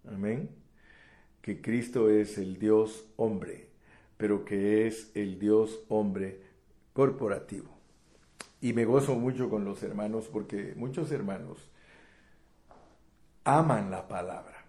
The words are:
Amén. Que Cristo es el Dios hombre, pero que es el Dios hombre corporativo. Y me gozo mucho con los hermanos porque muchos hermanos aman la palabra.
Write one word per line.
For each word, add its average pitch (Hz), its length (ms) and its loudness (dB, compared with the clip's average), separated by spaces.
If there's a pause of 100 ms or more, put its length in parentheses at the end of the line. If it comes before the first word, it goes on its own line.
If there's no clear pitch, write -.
Amén. 104 440 -4 (880)
Que - 220 -8
Cristo 117 480 2
es 107 280 4
el 92 200 -6
Dios 110 480 2 (100)
hombre, - 520 -4 (480)
pero 104 280 0
que 104 420 2
es - 280 -6
el 98 240 -4
Dios 107 500 4
hombre 98 520 -2 (520)
corporativo. - 800 0 (920)
Y 120 80 2
me 117 140 2
gozo 135 280 4
mucho 123 360 -2
con 104 160 -2
los 98 160 -8
hermanos 107 500 -6
porque 101 420 -6
muchos 135 380 -6
hermanos 101 460 -6 (1900)
aman 135 460 4
la 92 180 -10
palabra. 90 600 -8